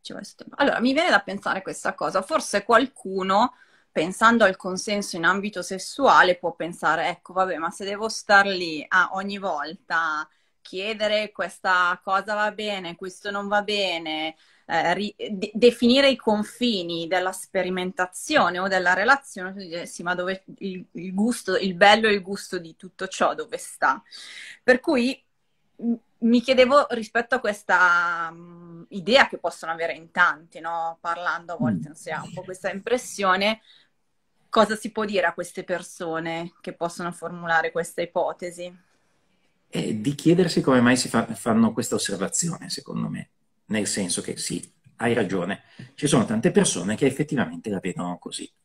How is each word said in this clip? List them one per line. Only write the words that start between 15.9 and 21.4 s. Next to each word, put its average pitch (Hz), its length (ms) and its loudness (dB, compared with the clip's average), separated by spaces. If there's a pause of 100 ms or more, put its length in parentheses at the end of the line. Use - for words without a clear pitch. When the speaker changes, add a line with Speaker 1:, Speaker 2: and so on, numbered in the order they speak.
Speaker 1:
i 254 60 2
confini 208 920 -2
della 180 240 0
sperimentazione 185 1300 0
o 185 80 -2
della 185 280 2
relazione, 196 580 0
tu 196 60 -14
dici, 175 280 -10
"Sì, - 160 -14
ma 175 140 -2
dove 185 260 -4 (160)
il, 185 320 -8
il 180 240 -10
gusto, 208 420 0